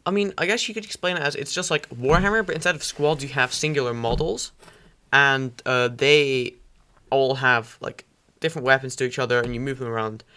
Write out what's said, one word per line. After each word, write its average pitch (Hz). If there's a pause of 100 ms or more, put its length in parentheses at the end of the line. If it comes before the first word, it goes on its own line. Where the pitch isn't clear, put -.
I 175
mean, 196
I 170
guess 226
you 214
could 214
explain 180
it 156
as 143
it's -
just 180
like 151
Warhammer, 185
but 165
instead 170
of 151
squads, 147
you 139
have 127
singular 143
models, 123 (640)
and, 135 (120)
uh, 123
they 135 (560)
all 135
have, 123
like, - (360)
different 156
weapons 135
to 127
each 123
other, 123
and 120
you 117
move 131
them 123
around 110 (120)